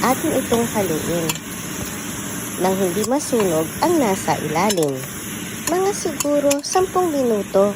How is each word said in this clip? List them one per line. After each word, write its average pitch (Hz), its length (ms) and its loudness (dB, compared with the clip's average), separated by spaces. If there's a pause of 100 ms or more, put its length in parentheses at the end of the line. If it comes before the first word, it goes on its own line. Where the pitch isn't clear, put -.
atin 262 260 2 (140)
itong 233 200 2 (120)
haluin 165 480 0 (1400)
nang 190 160 2
hindi 196 320 0
masunog 202 560 2 (160)
ang 330 160 4
nasa 190 400 2
ilalim. 160 560 2 (800)
Mga 381 220 2
siguro 285 560 0 (100)
sampung 370 480 0
minuto. 208 680 2